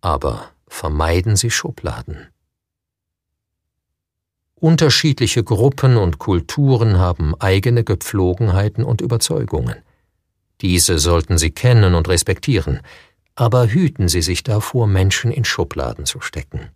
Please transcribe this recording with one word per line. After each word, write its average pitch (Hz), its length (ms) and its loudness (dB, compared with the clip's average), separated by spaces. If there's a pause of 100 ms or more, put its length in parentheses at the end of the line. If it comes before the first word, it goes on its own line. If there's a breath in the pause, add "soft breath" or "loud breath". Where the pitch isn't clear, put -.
aber 71 500 -4 (160)
vermeiden 82 680 -2
Sie 117 140 -2
Schubladen. - 760 -8 (2250)
Unterschiedliche 151 800 2
Gruppen 127 540 2
und 87 220 0
Kulturen 110 760 0
haben 85 420 0
eigene 104 440 2
Gepflogenheiten 98 1000 0
und 117 160 -2
Überzeugungen. - 760 -2 (840)
Diese 90 380 2
sollten 85 380 2
Sie 78 140 0
kennen 107 440 4
und 82 120 0
respektieren, - 720 -2 (560 loud breath)
aber 120 320 2
hüten 135 400 0
Sie 82 140 0
sich 85 200 -2
davor, 107 460 -2
Menschen 98 440 0
in 123 120 -2
Schubladen 71 600 -4
zu - 160 -8
stecken. - 540 -10